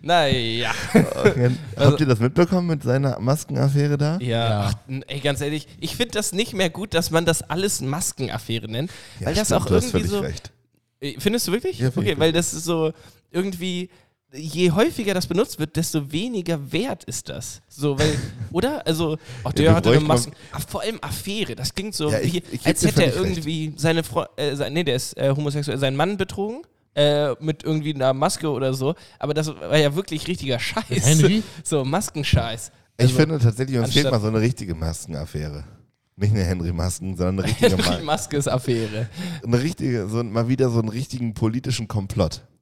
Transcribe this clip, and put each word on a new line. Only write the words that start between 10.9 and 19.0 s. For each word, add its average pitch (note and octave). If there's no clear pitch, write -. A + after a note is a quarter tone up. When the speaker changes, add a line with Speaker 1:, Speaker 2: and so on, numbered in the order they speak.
Speaker 1:
Äh, C#3
findest G#3+
du E3+
wirklich? G#3
Speaker 2:
Ja, B2+
find F3+
ich F#3+
Speaker 1:
Okay, C#3+
weil D#3+
Speaker 2:
wirklich. E3
Speaker 1:
das -
ist D#3+
so D#3+
irgendwie, F3+
je D#3+
häufiger G#3
das F3+
benutzt F#3+
wird, D#3
desto D3+
weniger E3+
wert G3
ist -
das. -
So, C#3
weil, D3+
Speaker 2:
<laughs> -
Speaker 1:
oder? B3
Also, D#3+